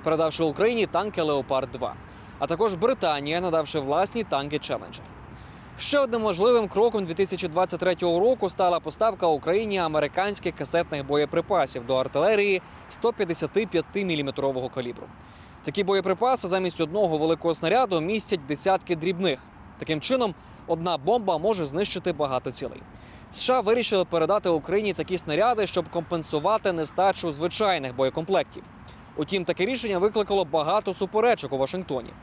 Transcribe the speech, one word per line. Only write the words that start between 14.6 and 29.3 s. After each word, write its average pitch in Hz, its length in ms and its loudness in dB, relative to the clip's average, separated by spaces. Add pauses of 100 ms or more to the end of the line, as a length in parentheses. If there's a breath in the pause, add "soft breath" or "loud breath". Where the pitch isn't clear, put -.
калібру. 120 340 -8 (600 loud breath)
Такі 196 200 -2
боєприпаси 196 640 2
замість 185 340 0
одного 165 360 2
великого 160 360 2
снаряду 185 480 2
містять 185 460 -2
десятки 180 480 0
дрібних. 170 440 -2 (380)
Таким 156 240 -4
чином, 240 340 0 (320 loud breath)
одна 165 300 0
бомба 190 400 2
може 180 280 0
знищити 180 480 -2
багато 135 380 -2
цілей. - 300 -8 (500 loud breath)
С - 100 -2
Ш 254 120 4
А 254 80 4
вирішили 208 440 2
передати 175 440 2
Україні 175 440 0
такі 165 240 -4
снаряди, 190 500 2
щоб 165 220 -2
компенсувати 170 840 0
нестачу 175 600 0
звичайних 151 640 0
боєкомплектів. 156 680 0 (540 loud breath)
Утім, 180 260 -2